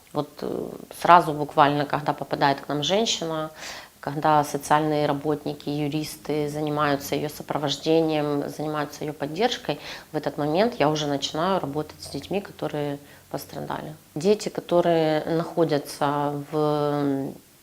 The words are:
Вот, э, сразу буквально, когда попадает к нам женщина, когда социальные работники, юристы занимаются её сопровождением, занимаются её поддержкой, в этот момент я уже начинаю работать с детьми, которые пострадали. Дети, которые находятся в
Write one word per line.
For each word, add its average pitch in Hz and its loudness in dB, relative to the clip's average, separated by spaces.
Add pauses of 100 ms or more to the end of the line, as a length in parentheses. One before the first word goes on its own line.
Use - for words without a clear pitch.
(120)
Вот, 147 -2 (140)
э, - -4 (320)
сразу 170 8
буквально, 147 4
когда 147 -2
попадает 143 0
к - -16
нам 147 -2
женщина, 160 -2 (500)
когда 151 4
социальные 151 2
работники, 147 -2
юристы 147 -2
занимаются 147 0
её 147 -2
сопровождением, 147 0
занимаются 147 -6
её 151 -6
поддержкой, 156 -2 (340)
в 156 -2
этот 147 -4
момент 170 2
я 143 6
уже 151 0
начинаю 156 0
работать 143 -6
с - -12
детьми, 165 -4
которые 147 -6 (320)
пострадали. 147 -8 (200)
Дети, 202 2
которые 165 2 (120)
находятся 147 0 (180)
в 147 0 (300)